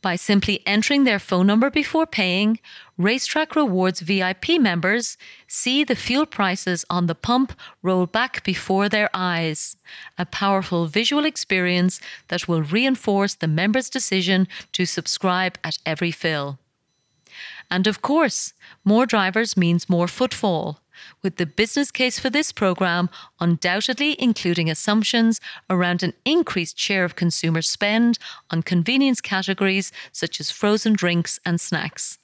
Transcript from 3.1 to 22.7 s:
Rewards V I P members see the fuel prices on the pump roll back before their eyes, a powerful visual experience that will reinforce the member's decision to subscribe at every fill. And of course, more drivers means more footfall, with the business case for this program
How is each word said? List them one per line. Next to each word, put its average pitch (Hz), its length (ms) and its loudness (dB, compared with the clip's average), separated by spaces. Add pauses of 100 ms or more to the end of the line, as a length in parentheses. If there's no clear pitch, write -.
Rewards 190 460 2
V 185 200 0
I 185 120 0
P 330 260 0
members 196 580 0 (300)
see 269 360 0
the 262 120 0
fuel 285 320 0
prices 185 640 -2
on 175 160 0
the 165 80 -2
pump 254 440 0 (220)
roll 180 240 2
back 233 380 -4
before 190 440 0
their 208 280 0
eyes, 170 600 -2 (380)
a 180 120 -4
powerful 190 580 0
visual 233 400 0
experience 180 760 0 (280)
that 175 200 -4
will 165 140 2
reinforce 202 720 0
the - 140 -4
member's 202 420 0
decision 190 580 0 (260)
to 185 120 0
subscribe 180 760 -2
at 160 240 -6
every 160 240 -2
fill. 143 480 -4 (1120)
And 185 160 2
of 214 160 -2
course, 294 500 0 (300)
more 226 240 6
drivers 214 500 0
means 170 320 2
more 175 180 2
footfall, - 720 -2 (400)
with 185 160 -4
the 175 80 0
business 226 460 -2
case 254 280 -2
for 262 100 -2
this 294 220 0
program 180 580 0 (300)